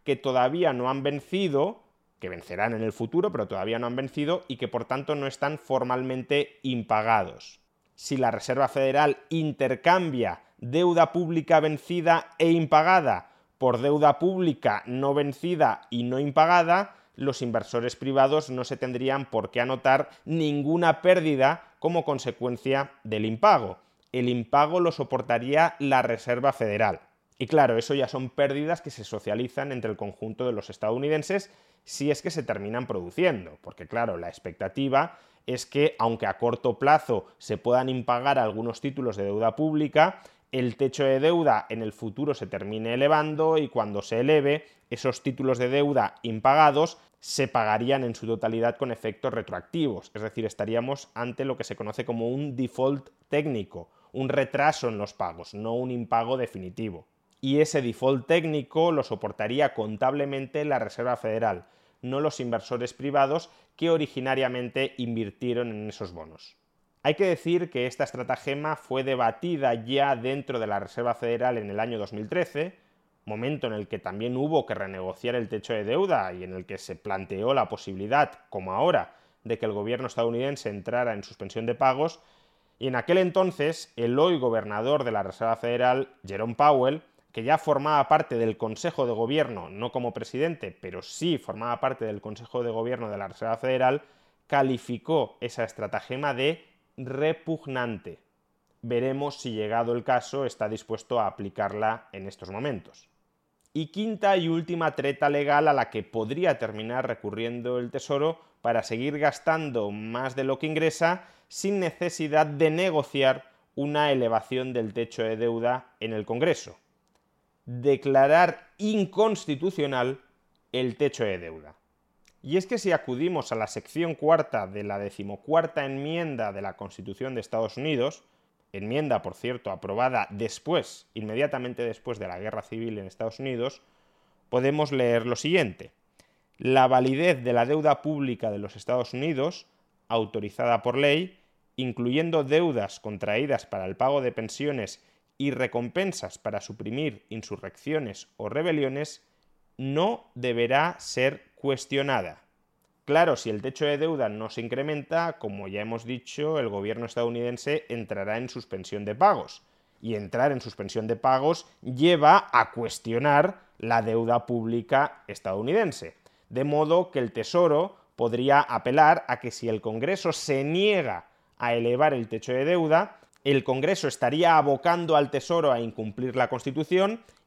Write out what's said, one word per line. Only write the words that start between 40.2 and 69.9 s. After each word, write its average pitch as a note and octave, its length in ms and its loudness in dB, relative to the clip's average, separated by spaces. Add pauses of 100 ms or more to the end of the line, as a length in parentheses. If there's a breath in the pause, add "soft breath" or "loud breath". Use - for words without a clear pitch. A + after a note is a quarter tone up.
el B2 260 -2
techo C#3 260 0
de C3+ 160 4
deuda D3+ 500 4
en A2+ 120 -6
el G#2+ 100 -6
futuro C3 420 -4
se G#2 140 -8
termine G#2+ 460 -6
elevando D#3 640 4
y D3 100 0
cuando G#2 340 -2
se A2+ 200 -2
eleve, C#3+ 440 4 (260 soft breath)
esos B2 320 -4
títulos C3 340 0
de B2 100 0
deuda C3+ 540 2
impagados C#3 800 4 (200 soft breath)
se - 280 -2
pagarían A#2+ 560 2
en A#2+ 120 -2
su A2 120 -10
totalidad A2+ 500 0
con B2+ 140 -2
efectos A2+ 420 -4
retroactivos, A2+ 800 -4
es G#2+ 80 -10
decir, A2 240 -6
estaríamos A#2 680 -2
ante A#2+ 280 -4
lo C3 140 -2
que - 60 -6
se - 120 -10
conoce C3 300 -6
como A#2 240 -2
un C#3 260 -4
default C3+ 540 -2 (200)
técnico, B2+ 600 -4 (220 soft breath)
un C3 180 -4
retraso C3+ 600 0
en G#2+ 100 -6
los G#2 140 -6
pagos, F2 420 -10
no A2 180 -4
un B2+ 160 -2
impago A#2+ 480 -2
definitivo. F#2+ 720 -6 (340)
Y C3+ 180 2
ese D3+ 220 4
default B2+ 460 0
técnico D#3+ 640 2
lo C#3+ 120 2
soportaría G#2+ 680 -2
contablemente C3+ 920 -2
la C#3+ 160 0
Reserva A#2+ 380 -2
Federal, A2 480 -2 (360 soft breath)
no B2+ 180 -4
los D3+ 200 -2
inversores A#2+ 540 -4
privados C#3 560 0 (260 soft breath)
que E3 140 0
originariamente C3 1080 0
invirtieron A#2 720 -4
en G#2+ 200 -8
esos F#2+ 240 -12
bonos. D#2+ 440 -18 (440)
Hay D3+ 140 2
que G3 100 2
decir E3+ 440 0
que B2 160 -2
esta B2+ 180 -4
estratagema C#3 720 -4
fue C3 260 -4
debatida C3 680 0
ya C3 420 0